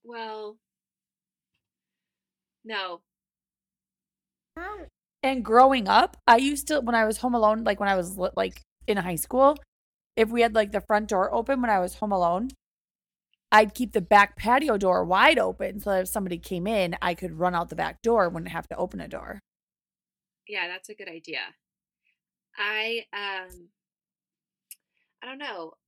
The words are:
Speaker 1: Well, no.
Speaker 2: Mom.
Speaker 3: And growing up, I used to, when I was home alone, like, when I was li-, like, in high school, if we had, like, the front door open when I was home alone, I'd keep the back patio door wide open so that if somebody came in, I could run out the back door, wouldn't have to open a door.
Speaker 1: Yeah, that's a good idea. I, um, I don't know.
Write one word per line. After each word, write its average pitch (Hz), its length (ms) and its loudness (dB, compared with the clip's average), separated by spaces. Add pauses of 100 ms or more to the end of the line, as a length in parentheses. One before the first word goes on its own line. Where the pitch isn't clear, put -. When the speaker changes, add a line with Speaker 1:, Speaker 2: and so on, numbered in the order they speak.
Speaker 1:
Well, 220 540 -12 (2000)
no. 190 380 -8 (1600)
Speaker 2:
Mom. 370 280 -12 (360)
Speaker 3:
And 262 220 -2
growing 247 440 6
up, 220 380 4
I 233 120 8
used 277 300 -2
to, 302 120 0
when 240 160 -2
I 226 100 4
was 220 120 -2
home 247 180 -2
alone, 220 300 2
like, 202 140 -2
when 202 100 0
I 196 60 2
was 185 220 -4
li-, 185 200 -4
like, 190 240 -4 (260)
in 202 100 0
high 180 180 -4
school, 269 420 2 (580)
if 220 140 2
we 233 120 0
had, 220 140 2
like, 208 160 2
the 202 100 -2
front 214 280 0
door 196 240 2
open 247 280 0
when 240 80 0
I 202 100 4
was 180 160 -2
home 208 180 -4
alone, 180 360 0 (1000)
I'd 214 220 6
keep 247 200 -6
the 208 80 0
back 202 360 6
patio 247 400 2
door 185 260 2
wide 226 360 4
open 190 400 -4
so 202 100 -8
that 190 120 2
if 185 60 -6
somebody 185 300 -6
came 175 300 -6
in, 190 340 0
I 180 140 0
could 165 240 -10
run 180 160 0
out 170 140 -4
the 160 60 -12
back 165 260 -6
door, 220 280 2
wouldn't 170 220 -8
have 165 180 -10
to - 80 -12
open 185 240 -8
a 151 60 -12
door. - 320 -14 (1080)
Speaker 1:
Yeah, 190 200 -6
that's 180 220 -14
a 214 60 -18
good 190 140 -18
idea. 160 300 -12 (1200)
I, 214 540 -4
um, 185 580 -12 (1500)
I - 40 -16
don't 269 140 -16
know. 196 340 -12 (140)